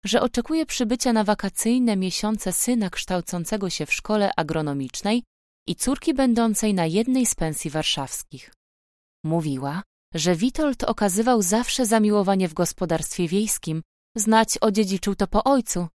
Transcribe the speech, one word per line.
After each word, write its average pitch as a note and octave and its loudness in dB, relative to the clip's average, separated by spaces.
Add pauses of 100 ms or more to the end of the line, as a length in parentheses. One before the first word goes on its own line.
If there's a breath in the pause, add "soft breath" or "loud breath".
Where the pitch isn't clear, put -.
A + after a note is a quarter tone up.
że G#3 2
oczekuje D#4 -2
przybycia B3 0
na A3 2
wakacyjne A3 0
miesiące F#3+ -2
syna A3 0
kształcącego F3+ -4
się D3+ -6
w - -4
szkole G#3 0
agronomicznej D#3 -2 (460)
i - -2
córki C#4+ -2
będącej A3+ 2
na F3 2
jednej A#3 2
z - 0
pensji D#3 -2
warszawskich. - -6 (720)
Mówiła, D#3 -2 (320)
że E3 2
Witold C4 0
okazywał G#3+ 2
zawsze A3+ 0
zamiłowanie G3+ 4
w - -8
gospodarstwie E3 -2
wiejskim, E3+ -2 (340)
znać A3 4
odziedziczył G3 0
to G3 0
po - 0
ojcu A#3 0 (100)